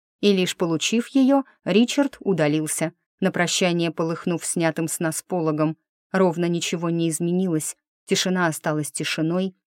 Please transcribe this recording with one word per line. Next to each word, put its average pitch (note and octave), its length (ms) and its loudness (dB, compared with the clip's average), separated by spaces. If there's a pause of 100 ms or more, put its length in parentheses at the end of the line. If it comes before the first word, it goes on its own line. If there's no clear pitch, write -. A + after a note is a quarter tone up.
(220)
И G3+ 120 4
лишь F#3 240 0
получив F3 520 0
её, C4+ 340 4 (200)
Ричард A#3 560 2
удалился, D#3 720 0 (260)
на F#3 120 2
прощание E3+ 600 0
полыхнув E3 540 -4
снятым E3 420 -2
с - 120 -8
нас D#3+ 220 -4
пологом. D#3 560 -2 (340)
Ровно F3 340 2
ничего E3+ 440 -2
не E3+ 200 0
изменилось, E3+ 640 0 (300)
тишина F#3 420 0
осталась D3+ 440 -4
тишиной, F3 640 -2 (180)